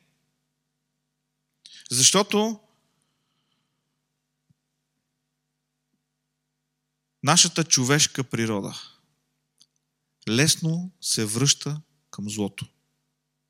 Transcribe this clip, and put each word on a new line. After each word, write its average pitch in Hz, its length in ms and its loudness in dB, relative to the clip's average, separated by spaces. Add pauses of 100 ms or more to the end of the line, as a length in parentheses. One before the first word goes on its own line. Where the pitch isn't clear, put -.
(1900)
Защото 208 680 2 (4000)
нашата 165 400 4
човешка 135 600 2
природа – 110 580 -4 (1500)
лесно 160 600 0 (100)
се - 240 -2
връща 139 560 -2 (300)
към 104 180 -10
злото. 104 360 -6 (840)